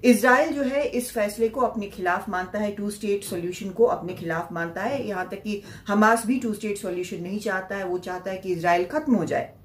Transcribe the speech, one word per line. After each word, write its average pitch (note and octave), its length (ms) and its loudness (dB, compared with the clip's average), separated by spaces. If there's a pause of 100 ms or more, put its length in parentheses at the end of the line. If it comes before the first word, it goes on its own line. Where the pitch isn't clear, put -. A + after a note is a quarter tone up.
इसराइल C4 440 6
जो C#4+ 80 -2
है C#4 220 0
इस A#3+ 280 -2
फैसले A3 380 0
को B3 120 -2
अपने A3+ 260 0
खिलाफ F3+ 420 -2
मानता F#3 300 -4
है, G#3 120 0
टू G3+ 180 -4
स्टेट G3+ 340 -2
solution F3+ 460 -6
को F#3+ 140 2
अपने F3+ 300 0
खिलाफ E3 380 -4
मानता E3+ 320 -4
है। B3 240 -4
यहाँ F#3 220 -4
तक G3 140 -10
कि G#3 200 -6 (240)
हमास A3 380 6
भी B3 140 2
टू A3+ 140 -2
स्टेट G#3 240 -4
solution F3+ 440 -6
नहीं F#3+ 180 -6
चाहता G3 360 -4
है, G3 100 -4
वो F3+ 120 -2
चाहता F3+ 340 -6
है F#3 60 -6
कि F#3 160 -2
इसराइल F3 320 4
खत्म D4 300 2
हो E3 100 2
जाए। - 280 -2 (120)